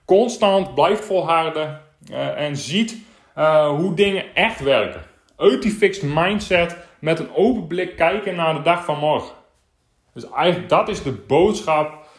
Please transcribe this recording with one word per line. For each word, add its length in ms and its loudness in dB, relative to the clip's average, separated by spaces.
Constant 720 2
blijft 300 2
volharden. 760 -2
Eh, 280 -6
en 160 -4
ziet, 400 -2
eh, 340 4
hoe 260 0
dingen 400 0
echt 260 0
werken. 420 0
Uit 260 2
die 100 0
fixed 300 0
mindset 760 0
met 200 -2
een 160 -10
open 320 2
blik 300 -6
kijken 400 0
naar 180 0
de 80 -8
dag 220 0
van 140 -4
morgen. 360 -2
Dus 160 -16
eigenlijk, 380 -2
dat 200 2
is 140 -6
de 100 -4
boodschap. 920 0